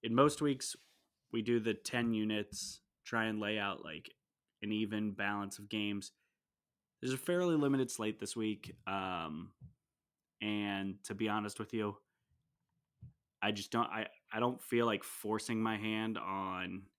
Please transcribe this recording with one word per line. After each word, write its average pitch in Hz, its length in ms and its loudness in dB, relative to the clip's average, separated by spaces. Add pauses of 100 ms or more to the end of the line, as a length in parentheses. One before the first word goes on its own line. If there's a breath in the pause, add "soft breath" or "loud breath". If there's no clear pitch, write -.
in 113 120 0
most 143 260 8
weeks 143 340 0 (560 soft breath)
we 117 120 0
do 117 180 4
the 110 140 2
ten 117 400 0
units, 107 680 -2 (240)
try 113 220 2
and 107 120 0
lay 107 200 0
out, 101 260 -2
like, 78 300 -12 (480)
an 104 100 -2
even 107 400 0
balance 101 460 -2
of 104 100 -14
games. 104 440 -4 (920)
There's 127 100 0
a 131 60 -2
fairly 175 360 2
limited 139 360 4
slate 107 280 -2
this - 160 -6
week, 107 400 -2 (120)
um, 92 640 -4 (920)
and 101 540 -2 (100)
to 104 100 -6
be 107 140 0
honest 107 300 0
with 107 160 -6
you, 107 240 0 (1400)
I 104 100 2
just 104 180 -6
don't, 117 160 2
I, 107 200 -4 (260)
I 110 80 0
don't 123 220 2
feel 117 240 4
like 107 180 2
forcing 110 580 -2
my 110 140 2
hand 110 400 -2
on 92 680 -4 (140)